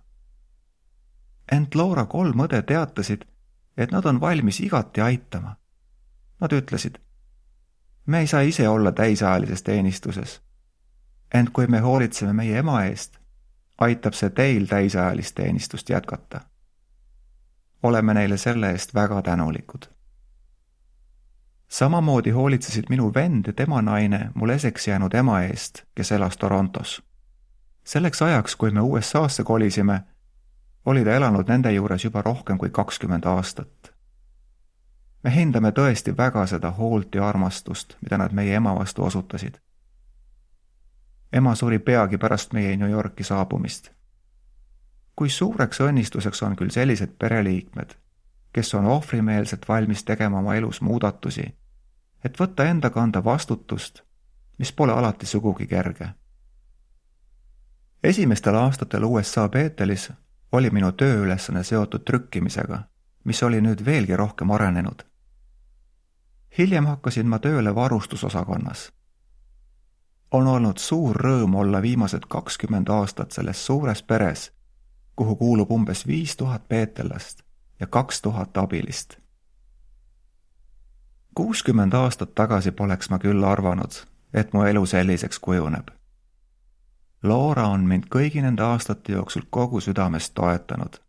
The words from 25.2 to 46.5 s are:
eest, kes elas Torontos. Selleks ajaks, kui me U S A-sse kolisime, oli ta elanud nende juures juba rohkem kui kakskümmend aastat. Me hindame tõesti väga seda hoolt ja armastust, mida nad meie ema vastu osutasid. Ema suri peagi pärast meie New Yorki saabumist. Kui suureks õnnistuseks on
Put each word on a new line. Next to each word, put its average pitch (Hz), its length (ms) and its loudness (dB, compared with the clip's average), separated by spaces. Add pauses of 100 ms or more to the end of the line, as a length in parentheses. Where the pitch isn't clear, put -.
eest, - 420 -6 (120)
kes - 160 -4
elas 98 260 0
Torontos. 98 680 -2 (800)
Selleks 156 380 0
ajaks, 156 340 2
kui 110 160 0
me 104 100 2
U 127 200 2
S - 140 -4
A-sse 147 280 0
kolisime, 101 600 2 (840)
oli 131 180 4
ta 107 80 2
elanud 113 360 2
nende 123 240 2
juures 98 320 0
juba 110 180 -2
rohkem 110 360 -2
kui 95 120 -4
kakskümmend 92 560 -4
aastat. - 680 -4 (1300)
Me 127 120 2
hindame 117 360 4
tõesti 120 460 2
väga 117 280 2
seda 87 260 -4
hoolt 107 440 -2
ja 101 140 2
armastust, 92 720 -4
mida - 160 -2
nad 92 140 -2
meie 101 240 0
ema 107 200 2
vastu 95 280 -4
osutasid. 92 560 -6 (1700)
Ema 127 220 4
suri 117 240 2
peagi 107 380 2
pärast 107 360 -2
meie 98 240 0
New 101 120 0
Yorki 107 340 -4
saabumist. - 680 -4 (1300)
Kui 147 140 0
suureks 185 500 -2
õnnistuseks 120 640 0
on 101 120 0